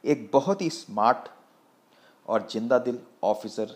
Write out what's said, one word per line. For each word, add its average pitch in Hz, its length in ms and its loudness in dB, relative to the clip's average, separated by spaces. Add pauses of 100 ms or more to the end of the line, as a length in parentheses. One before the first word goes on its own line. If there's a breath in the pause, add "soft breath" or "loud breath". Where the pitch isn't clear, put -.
एक 131 300 0
बहुत 190 280 2
ही 165 80 0
smart 110 600 0 (960 soft breath)
और 107 260 -2
जिंदा 117 260 0
दिल 123 220 -2 (240)
officer 107 520 -2